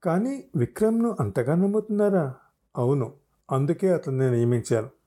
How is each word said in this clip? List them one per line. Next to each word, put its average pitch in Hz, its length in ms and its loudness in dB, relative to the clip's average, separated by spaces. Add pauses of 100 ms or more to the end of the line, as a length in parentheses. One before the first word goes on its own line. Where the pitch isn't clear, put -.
"కానీ 226 400 -2 (120)
విక్రమ్ను 220 640 0
అంతగా 120 340 0
నమ్ముతున్నారా?" 202 800 0 (420)
"అవును, 131 360 0 (400)
అందుకే 165 400 0
అతన్ని 135 380 0
నియమించాను. 120 580 0 (180)